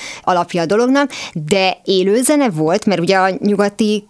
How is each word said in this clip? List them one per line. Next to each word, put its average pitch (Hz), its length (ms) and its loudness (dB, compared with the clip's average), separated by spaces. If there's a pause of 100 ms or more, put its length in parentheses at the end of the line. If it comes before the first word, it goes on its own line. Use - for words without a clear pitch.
(240)
alapja 175 380 -2
a 165 40 -2
dolognak, 254 460 0 (220)
de 185 500 0
élő 196 380 2
zene 285 280 2
volt, 160 360 0
mert 185 140 2
ugye 185 180 0
a 190 120 2 (100)
nyugati 208 720 0